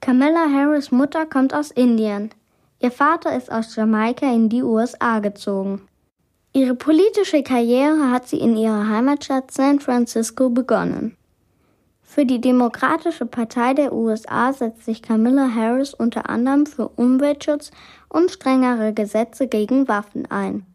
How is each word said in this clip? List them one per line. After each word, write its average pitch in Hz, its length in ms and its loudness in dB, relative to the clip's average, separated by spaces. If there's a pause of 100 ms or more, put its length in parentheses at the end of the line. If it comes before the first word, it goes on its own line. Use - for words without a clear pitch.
Kamala 294 520 2
Harris' 285 400 2
Mutter 294 340 0
kommt 269 260 0
aus 294 200 -4
Indien. 220 580 0 (480)
Ihr 247 140 -2
Vater 311 440 0
ist 247 140 -8
aus 226 240 -6
Jamaika 220 580 0
in 226 160 2
die 240 140 0
U 233 160 0
S 240 220 -2
A 226 180 0
gezogen. 202 720 -6 (640)
Ihre 254 240 2
politische 320 680 2
Karriere 262 680 2
hat 247 160 -2
sie - 100 -4
in 226 180 2
ihrer 214 320 0
Heimatstadt 262 640 -2
San 277 300 2
Francisco 247 720 0
begonnen. 226 680 -2 (840)
Für - 240 -2
die 240 140 0
Demokratische 254 840 0
Partei 240 480 -2
der 285 180 0
U 226 160 -2
S 220 200 -4
A 247 240 -2
setzt 233 320 -6
sich 220 180 -6
Kamala 247 500 2
Harris 240 420 -2
unter - 360 -4
anderem 269 360 2
für 262 240 -8
Umweltschutz 285 840 0 (360)
und 349 220 0
strengere 247 600 0
Gesetze 220 560 -2
gegen 254 400 0
Waffen - 420 -6
ein. 196 340 -4 (100)